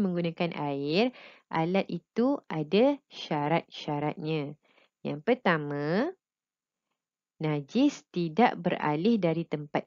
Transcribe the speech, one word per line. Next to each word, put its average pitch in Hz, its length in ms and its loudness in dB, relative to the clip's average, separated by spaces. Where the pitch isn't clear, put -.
menggunakan 175 560 -2
air, 147 560 0
alat 175 320 2
itu 247 640 -2
ada 190 480 2
syarat-syaratnya. 151 1400 -2
Yang 143 160 -4
pertama, 165 880 0
najis 156 720 0
tidak 170 480 2
beralih 175 640 0
dari 165 240 0
tempat - 420 -4